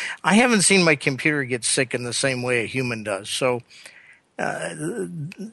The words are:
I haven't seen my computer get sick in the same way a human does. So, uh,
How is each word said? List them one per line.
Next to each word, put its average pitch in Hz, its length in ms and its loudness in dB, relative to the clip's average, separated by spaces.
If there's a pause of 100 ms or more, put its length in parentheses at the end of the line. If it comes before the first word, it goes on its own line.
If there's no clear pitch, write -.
(220)
I 165 120 4
haven't 226 280 6
seen 196 200 6
my 160 140 6
computer 143 480 -2
get 120 180 -2
sick - 320 0
in 123 100 -4
the 120 100 -6
same 131 280 -2
way 123 200 0
a 104 40 -4
human 120 380 -4
does. 104 240 -6
So, 123 320 -2 (800)
uh, 170 360 -4 (800)